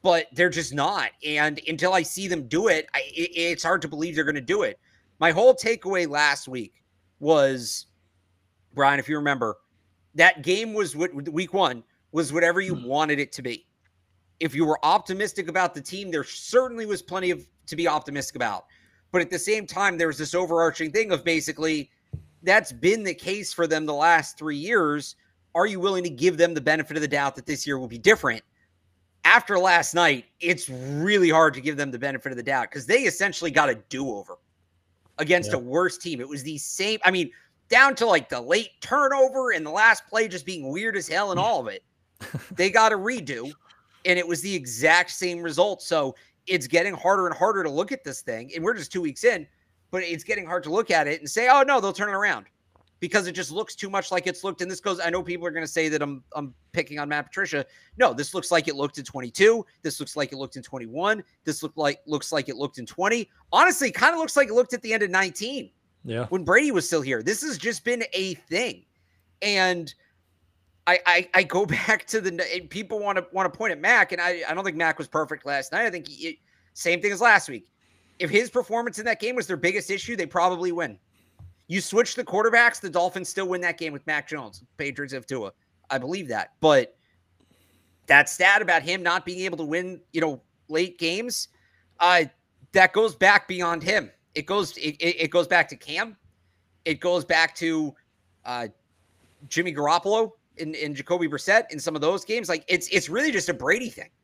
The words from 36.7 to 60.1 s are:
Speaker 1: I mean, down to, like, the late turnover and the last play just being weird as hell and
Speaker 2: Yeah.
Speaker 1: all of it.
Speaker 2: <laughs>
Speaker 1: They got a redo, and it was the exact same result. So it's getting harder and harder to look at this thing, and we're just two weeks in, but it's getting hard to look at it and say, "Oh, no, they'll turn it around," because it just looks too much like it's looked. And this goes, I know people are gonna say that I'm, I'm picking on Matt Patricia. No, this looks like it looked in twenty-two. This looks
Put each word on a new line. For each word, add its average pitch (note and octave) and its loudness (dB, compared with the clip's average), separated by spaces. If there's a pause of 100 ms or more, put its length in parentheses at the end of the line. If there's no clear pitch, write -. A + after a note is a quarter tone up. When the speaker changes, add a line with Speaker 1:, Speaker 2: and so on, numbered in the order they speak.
Speaker 1:
I F#3 8
mean, F3 -2 (380)
down C4 6
to, A#3 2
like, E3 4
the B2 -6
late F3 0 (100)
turnover C4+ 2
and D#3+ -2
the D3+ -8
last G#3+ 4
play A3 0
just E3+ -8
being D#3 -8
weird G3+ -4
as F3+ -6
hell F#3+ -2
and F3 0
Speaker 2:
Yeah. F#3+ 2
Speaker 1:
all G#3+ 2
of A#2 -8
it. G2 -10 (380)
Speaker 2:
<laughs> - -12
Speaker 1:
They F#3 2
got A3 6
a G#3 0
redo, F#3 -6 (520)
and F3+ 4
it E3+ -2
was E3+ -2
the F#3+ -6
exact D3+ 2
same F3 -6
result. E3+ 0
So D3 -2 (320)
it's E3+ -2
getting E3+ 2
harder F#3 2
and D#3+ -4
harder F#3+ 2
to D#3 -2
look E3 -2
at C4 -10
this C#3 -12
thing, A#2+ -8
and E3 -6
we're A3+ 0
just E3+ -10
two F3+ -4
weeks D3 -6
in, G3 2 (440)
but F#3 -4
it's E3+ -6
getting G#3 -6
hard F3+ -4
to D3+ -8
look G#3+ 0
at D#3+ 4
it D3+ -4
and D3 -12
say, A#3+ 0
"Oh, C4+ 8
no, C4+ 4
they'll G3 -2
turn G#3 -4
it G3+ -4
around," F#3+ -2 (540)
because F3+ 0
it F3+ -6
just D3 -8
looks F3+ -8
too G3 -10
much G3 -4
like F3+ -2
it's F3 -6
looked. F#3 -6
And F3+ -6
this F#3 -10
goes, F#3 -4
I E3+ -2
know F3 -4
people F3 -8
are E3+ -4
gonna D#3+ -6
say D#3+ -2
that D3+ -2
I'm, C#3+ -8 (100)
I'm D3 -10 (180)
picking D3+ -4
on D3 -6
Matt D3 -4
Patricia. D#3+ -6 (320)
No, A3 4
this C#3 -6
looks F3+ -6
like E3 2
it D3+ -4
looked C#3+ -6
in C3+ -12
twenty-two. F#3+ 2 (180)
This D3+ -6
looks C#3+ -10